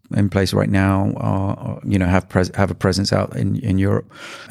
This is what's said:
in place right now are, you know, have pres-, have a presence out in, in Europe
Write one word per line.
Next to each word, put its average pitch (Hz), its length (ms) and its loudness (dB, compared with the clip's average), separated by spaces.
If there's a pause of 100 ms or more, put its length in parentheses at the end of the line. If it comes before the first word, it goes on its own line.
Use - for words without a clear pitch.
(160)
in 104 140 2
place 98 240 0
right 101 160 2
now 98 480 2
are, 98 640 -4
you 104 140 0
know, 92 80 2
have 92 240 2
pres-, 92 260 0
have 98 140 2
a 92 60 -4
presence 98 360 0
out 101 240 -2
in, 104 220 -2
in 95 220 0
Europe 101 320 0 (400)